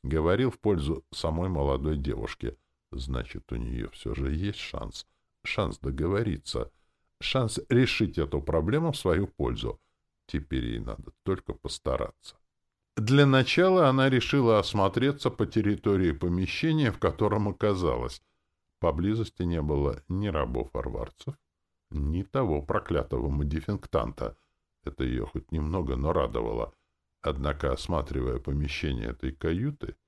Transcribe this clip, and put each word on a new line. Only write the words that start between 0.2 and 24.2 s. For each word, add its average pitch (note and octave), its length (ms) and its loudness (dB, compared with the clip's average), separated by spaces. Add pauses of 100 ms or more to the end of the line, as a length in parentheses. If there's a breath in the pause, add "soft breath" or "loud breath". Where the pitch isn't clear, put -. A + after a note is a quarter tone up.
в - 80 -14
пользу D#2 520 0
самой E2 380 -2
молодой C#2+ 480 0
девушки. A#1 600 -6 (360)
Значит, B1+ 600 -8
у A#1+ 40 -6
неё A#1+ 340 -6
всё - 240 -8
же C2+ 180 -2
есть F#2+ 260 -4
шанс. - 480 -10 (360)
Шанс - 360 -4
договориться. E2+ 920 -2 (500)
Шанс B2 480 -2
решить A#2+ 500 4
эту D2 240 0
проблему C3 500 0
в - 40 -4
свою F#2 300 2
пользу. A#1+ 540 -4 (460)
Теперь C2 400 -4
ей A#1 140 -4
надо A1 320 -10 (100)
только - 320 -4
постараться. - 840 -6 (600)
Для C3+ 300 6
начала D#3 600 6
она C3+ 220 4
решила A#2+ 480 4
осмотреться A2+ 720 2
по - 160 0
территории G2 680 2
помещения, F#2 800 0
в - 80 -6
котором G#2 500 2
оказалась. F2 760 0 (580)
Поблизости F#2 640 0
не E2+ 200 0
было C#2+ 460 0
ни G2 200 -2
рабов-арварцев, A#1+ 1040 -4 (560)
ни D#2 320 -2
того F#2+ 400 0
проклятого C#2+ 680 -2
модификтанта. C#2+ 1080 -2 (480)